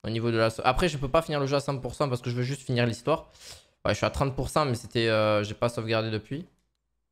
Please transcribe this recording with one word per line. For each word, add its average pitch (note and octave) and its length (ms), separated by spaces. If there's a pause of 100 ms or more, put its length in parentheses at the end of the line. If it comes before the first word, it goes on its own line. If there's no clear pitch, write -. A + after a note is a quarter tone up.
au A#2 60
niveau A2+ 200
de A2+ 60
la A2+ 140
sau-, - 140
après, D3 240
je D3 100
peux C3 100
pas E3 140
finir D3+ 180
le C#3 60
jeu C#3+ 100
à C#3 40
cent C#3 180
pour B2 160
cent D3 140
parce B2 120
que B2 100
je A#2+ 60
veux B2 60
juste C3+ 200
finir A#2+ 240
l'histoire. D3 440 (540)
Ouais, G2+ 80
je G#2 40
suis A2 100
à G#2+ 40
trente C3+ 260
pour C3 140
cent, D3+ 160
mais B2 80
c'était, A2+ 340
euh, G#2+ 340
j'ai G#2 120
pas A#2+ 160
sauvegardé A2+ 400
depuis. C3+ 360 (640)